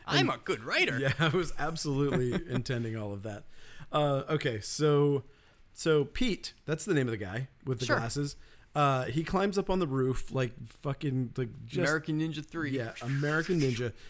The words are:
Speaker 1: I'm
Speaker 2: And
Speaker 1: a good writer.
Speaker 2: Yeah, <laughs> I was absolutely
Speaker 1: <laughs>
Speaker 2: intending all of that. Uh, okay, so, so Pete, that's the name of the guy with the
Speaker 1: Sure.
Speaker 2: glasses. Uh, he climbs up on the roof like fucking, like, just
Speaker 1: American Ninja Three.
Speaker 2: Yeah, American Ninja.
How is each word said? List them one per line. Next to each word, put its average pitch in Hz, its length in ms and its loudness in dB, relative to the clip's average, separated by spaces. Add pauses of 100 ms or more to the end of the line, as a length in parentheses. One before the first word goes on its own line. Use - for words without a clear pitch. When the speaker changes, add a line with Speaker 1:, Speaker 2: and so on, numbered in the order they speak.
Speaker 1:
I'm 202 220 4
Speaker 2:
And 135 100 -2
Speaker 1:
a - 40 -20
good 117 220 -2
writer. 202 340 2
Speaker 2:
Yeah, 135 180 2
<laughs> - 20 -10
I 160 100 4
was 170 300 0
absolutely 143 760 0
Speaker 1:
<laughs> 175 200 -2
Speaker 2:
intending 117 440 -2
all 104 160 -6
of 98 120 -8
that. 101 200 -8 (480)
Uh, 143 380 2
okay, 139 300 0
so, 143 640 4 (480)
so 151 320 4
Pete, - 480 -2 (140)
that's 151 180 -2
the 190 100 2
name 135 120 4
of 113 60 0
the 110 40 -2
guy 104 320 -6 (160)
with 127 160 -4
the 127 60 -4
Speaker 1:
Sure. - 120 4
Speaker 2:
glasses. 143 380 -2 (380)
Uh, 139 320 4
he 151 180 -2
climbs 190 340 0
up 185 100 0
on 185 120 2
the 170 60 2
roof 131 460 2
like 127 200 0 (300)
fucking, 131 540 -2
like, 127 120 -2 (180)
just 143 140 -6
Speaker 1:
American 156 400 2
Ninja 156 240 -4
Three. 156 260 -4
Speaker 2:
Yeah, 123 220 -2 (100)
American 151 580 0
Ninja. 123 320 0 (180)